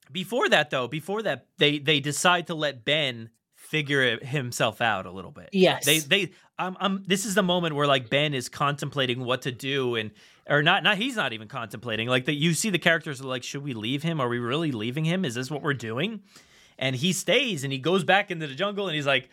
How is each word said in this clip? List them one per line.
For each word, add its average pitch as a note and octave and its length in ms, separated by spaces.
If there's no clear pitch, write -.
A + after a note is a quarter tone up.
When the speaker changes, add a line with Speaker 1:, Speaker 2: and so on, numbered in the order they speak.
Speaker 1:
Before F#3+ 380
that, D#3 220
though, B2+ 180
before D#3+ 360
that, C#3 240
they, D3 200
they D3 220
decide E3 460
to F3 80
let C#3+ 280
Ben C3 460
figure D3 460
it, A#2+ 220
himself B2 560
out G#2 240
a F#2 60
little F#2 220
bit. - 200
Speaker 2:
Yes. F3 320
Speaker 1:
They, D#3 140
they, D#3 320
um, F3+ 220
um, F#3+ 260
this G3 200
is G3 80
the G3+ 80
moment F3 320
where, C#3+ 120
like, C3+ 220
Ben D3 240
is B2+ 160
contemplating C#3 760
what B2+ 180
to C3 100
do, C3 440
and, G#2+ 140
or D3 140
not, E3+ 200
not, G3 140
he's A#3+ 180
not D3 180
even A2 140
contemplating. A2+ 640
Like, B2+ 160
the, D3+ 100
you D#3 200
see A3 160
the E3+ 100
characters D#3+ 400
are C3+ 40
like, B2+ 200
"Should C#3+ 180
we C#3+ 100
leave A#2+ 300
him? D#3+ 180
Are A#2+ 80
we A#2+ 120
really C#3+ 320
leaving B2 320
him? F3+ 200
Is A#2 120
this B2+ 140
what D3+ 120
we're C#3+ 120
doing?" C3 480
And C3 200
he E3+ 160
stays, G3+ 500
and C3+ 100
he C3+ 60
goes E3 260
back F#3+ 280
into D#3+ 160
the C3 80
jungle, G3 320
and D#3 80
he's C#3+ 100
like, C3 260